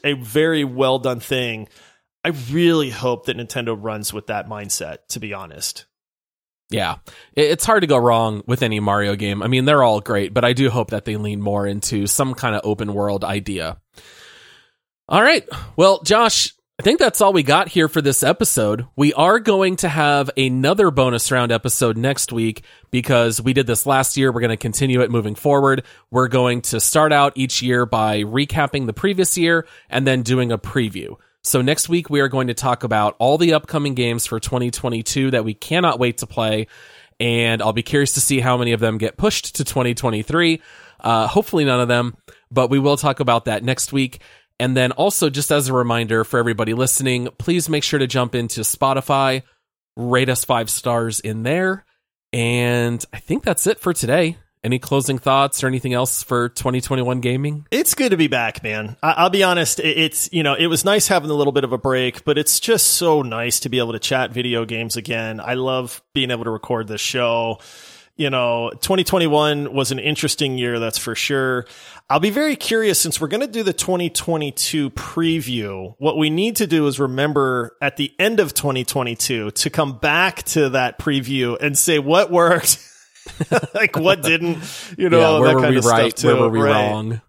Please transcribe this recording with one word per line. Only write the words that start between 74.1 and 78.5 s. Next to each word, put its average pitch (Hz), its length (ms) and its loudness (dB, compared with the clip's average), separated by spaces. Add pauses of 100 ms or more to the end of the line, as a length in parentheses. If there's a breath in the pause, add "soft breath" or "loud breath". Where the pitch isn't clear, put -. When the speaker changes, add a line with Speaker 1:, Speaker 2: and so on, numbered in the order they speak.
Speaker 1:
preview, 120 1080 -4
what 147 180 0
we 156 140 2
need 202 260 0
to 214 100 0
do 156 200 2
is 135 120 -2
remember 131 800 -2
at 143 160 -4
the 143 220 -4
end 214 220 0
of 165 160 2